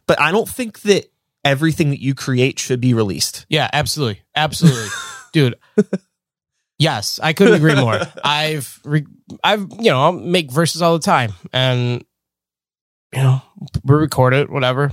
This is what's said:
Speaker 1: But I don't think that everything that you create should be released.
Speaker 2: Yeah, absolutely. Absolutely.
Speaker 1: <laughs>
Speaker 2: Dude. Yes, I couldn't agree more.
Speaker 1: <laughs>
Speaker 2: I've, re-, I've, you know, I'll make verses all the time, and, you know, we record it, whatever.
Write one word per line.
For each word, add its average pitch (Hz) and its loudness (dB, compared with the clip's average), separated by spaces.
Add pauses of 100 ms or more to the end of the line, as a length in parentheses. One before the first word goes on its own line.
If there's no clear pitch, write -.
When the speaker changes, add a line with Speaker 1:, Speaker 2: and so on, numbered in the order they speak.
Speaker 1:
But 165 2
I 156 2
don't 220 0
think - -10
that 202 0 (320)
everything 147 2
that 143 -2
you 135 -2
create 131 0
should 127 -4
be 127 2
released. - -2
Speaker 2:
Yeah, 143 0
absolutely. 143 -2 (140)
Absolutely. 147 2 (240)
Speaker 1:
<laughs> - -14
Speaker 2:
Dude. 131 2 (1200)
Yes, 139 -2
I 156 0
couldn't 208 4
agree 151 4
more. 117 2 (120)
Speaker 1:
<laughs> - -12
Speaker 2:
I've, 151 -4
re-, 147 -2 (380)
I've, 202 0 (120)
you 226 2
know, 131 0
I'll 165 2
make 160 -4
verses 160 -2
all 170 4
the 160 -2
time, 131 0 (200)
and, 123 0 (1080)
you 135 -2
know, 131 2 (420)
we 135 4
record 131 2
it, 139 0
whatever. 135 0